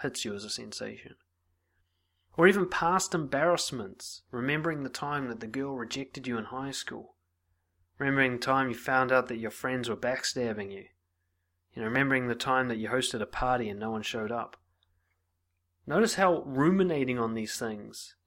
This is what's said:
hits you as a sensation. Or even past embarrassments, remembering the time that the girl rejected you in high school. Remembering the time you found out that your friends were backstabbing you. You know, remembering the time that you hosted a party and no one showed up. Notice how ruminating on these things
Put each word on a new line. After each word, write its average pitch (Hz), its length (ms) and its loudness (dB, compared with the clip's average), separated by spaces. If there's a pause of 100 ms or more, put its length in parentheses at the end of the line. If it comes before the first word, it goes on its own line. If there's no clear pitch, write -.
hits - 240 -4
you 107 80 -4
as 101 100 -8
a 104 60 -10
sensation. 110 680 -10 (1200)
Or 170 120 8
even 196 200 6
past 180 460 2
embarrassments, 139 1200 -2
remembering 147 520 -2
the 131 60 -6
time 143 400 -4
that 113 100 -8
the 110 80 -10
girl 135 280 -6
rejected 127 520 -8
you 120 100 -2
in 107 80 -4
high 135 260 -8
school. - 440 -10 (840)
Remembering 135 340 4
the 120 120 -4
time 135 240 2
you 117 60 -4
found 131 360 2
out 123 160 6
that 120 100 -6
your 110 140 -4
friends 127 380 -2
were 104 80 -2
backstabbing 117 760 -2
you. 98 140 -14 (880)
You 123 80 -8
know, 110 40 -2
remembering 131 420 2
the 120 80 0
time 127 320 2
that 117 100 -2
you 107 120 -4
hosted 127 320 0
a 104 40 0
party 123 440 0
and 101 100 -8
no 110 120 -4
one 110 120 -4
showed 110 280 -4
up. 117 240 -6 (1300)
Notice 202 280 4
how 180 280 4
ruminating 143 760 4
on 113 160 0
these 110 240 -4
things 110 580 -8 (120)